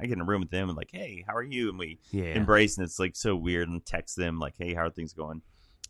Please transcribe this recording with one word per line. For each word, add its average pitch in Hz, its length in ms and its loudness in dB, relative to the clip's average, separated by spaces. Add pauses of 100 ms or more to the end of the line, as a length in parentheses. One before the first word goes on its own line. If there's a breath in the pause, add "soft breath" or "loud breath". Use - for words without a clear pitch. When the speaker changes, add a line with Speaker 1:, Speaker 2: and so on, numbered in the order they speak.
Speaker 1:
I - 60 -6
get 123 60 0
in 90 100 -2
a - 20 0
room 98 160 2
with 87 100 -4
them 92 200 0
and, 82 80 -4
like, - 140 -8
"Hey, 113 340 -10
how 104 100 -4
are 120 60 -2
you?" 123 260 -2
And 92 100 -4
we 80 220 -8 (100)
Speaker 2:
Yeah. 98 140 0 (120)
Speaker 1:
embrace, 107 420 8
and 95 80 0
it's, - 120 -8
like, 92 160 0
so 101 220 0
weird, 85 320 0
and 87 160 -6
text - 320 -6
them, 85 220 0
like, 73 180 -4
"Hey, 87 160 -4
how 85 140 0
are 82 40 -2
things 82 220 -8
going?" 80 300 -8 (480 loud breath)